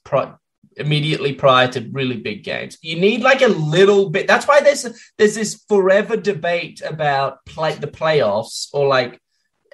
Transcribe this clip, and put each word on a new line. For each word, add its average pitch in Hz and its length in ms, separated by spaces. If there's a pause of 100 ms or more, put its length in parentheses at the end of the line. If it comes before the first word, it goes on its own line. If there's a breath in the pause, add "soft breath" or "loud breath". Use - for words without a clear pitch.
pri-, - 320 (400)
immediately 147 580
prior 127 360
to 110 220
really 127 260
big 104 260
games. - 380
You 160 160
need, 214 240
like, 262 200
a 254 60
little 185 640
bit. 185 160
That's 208 200
why 285 140
there's, 285 240 (320 loud breath)
there's 214 180
this - 320
forever 196 500
debate 175 640
about 143 640
play-, 156 280
the 147 140
playoffs 135 840
or, 143 140
like, 123 320 (540)